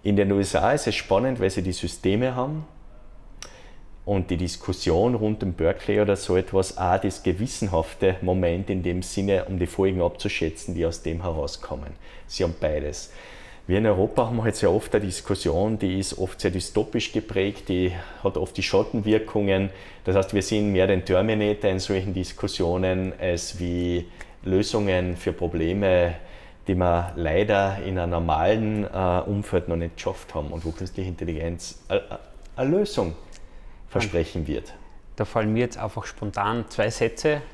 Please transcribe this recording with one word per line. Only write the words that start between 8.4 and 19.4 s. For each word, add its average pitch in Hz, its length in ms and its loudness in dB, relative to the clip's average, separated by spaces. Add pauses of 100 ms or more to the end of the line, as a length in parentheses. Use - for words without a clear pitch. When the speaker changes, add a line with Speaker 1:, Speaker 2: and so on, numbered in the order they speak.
Speaker 1:
in 95 120 0
dem 90 220 0
Sinne, 98 420 2
um 92 140 -2
die 87 80 2
Folgen 95 340 2
abzuschätzen, 85 720 -2
die 85 120 0
aus 82 180 -2
dem 82 180 -2
herauskommen. 73 720 -6 (320)
Sie - 180 -4
haben 82 160 0
beides. 73 520 -2 (560)
Wir 90 100 4
in 107 80 4
Europa 104 400 4
haben 113 160 -2
halt 110 140 0
sehr 95 160 4
oft 104 240 2
eine 104 100 2
Diskussion, 95 720 0
die 98 220 0
ist - 180 -4
oft - 240 -4
sehr 101 80 2
dystopisch - 640 -2
geprägt, 101 580 -2
die 92 220 2 (320)
hat - 140 0
oft 90 200 -4
die 98 60 -2
Schattenwirkungen. 104 1080 2 (340)